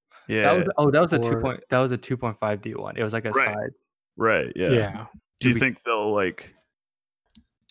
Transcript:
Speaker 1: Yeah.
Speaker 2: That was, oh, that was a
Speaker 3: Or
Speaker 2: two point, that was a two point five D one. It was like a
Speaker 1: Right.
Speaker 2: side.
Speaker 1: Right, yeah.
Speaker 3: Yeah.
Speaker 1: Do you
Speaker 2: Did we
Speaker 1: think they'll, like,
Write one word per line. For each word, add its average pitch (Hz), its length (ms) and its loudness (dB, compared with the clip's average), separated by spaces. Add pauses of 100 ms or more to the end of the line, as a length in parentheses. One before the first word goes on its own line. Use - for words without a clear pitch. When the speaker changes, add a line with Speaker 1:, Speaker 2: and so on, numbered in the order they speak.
(280)
Speaker 1:
Yeah. 107 140 0
Speaker 2:
That 101 140 4
was, 92 120 0 (100)
oh, 147 120 4
that 147 100 4
was 165 120 2
a 151 60 2
Speaker 3:
Or - 20 4
Speaker 2:
two 117 160 0
point, 120 340 -4
that 127 100 2
was 127 120 0
a 123 60 -2
two - 180 -6
point 117 220 -6
five 107 240 -2
D 110 120 -10
one. 101 220 -10
It 117 60 -2
was 107 100 -2
like 113 140 -4
a 107 80 -4
Speaker 1:
Right. 117 220 0
Speaker 2:
side. 107 160 -6 (440)
Speaker 1:
Right, 98 400 2
yeah. 120 220 2
Speaker 3:
Yeah. 107 280 -4 (340)
Speaker 1:
Do 127 80 2
you 120 60 4
Speaker 2:
Did - 0 -
we 113 80 2
Speaker 1:
think 131 220 -2
they'll, 107 300 0
like, 95 400 -2 (1160)